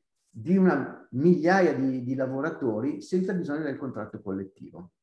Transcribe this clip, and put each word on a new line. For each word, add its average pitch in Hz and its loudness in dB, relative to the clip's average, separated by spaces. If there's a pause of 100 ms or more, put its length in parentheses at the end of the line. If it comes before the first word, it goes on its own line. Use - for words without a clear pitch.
(300)
di 139 0
una 160 2
migliaia 165 4
di, 131 -2
di 127 -4
lavoratori 135 -2
senza 185 -2
bisogno 151 -4
del 135 -6
contratto 107 -10
collettivo. 95 -10 (120)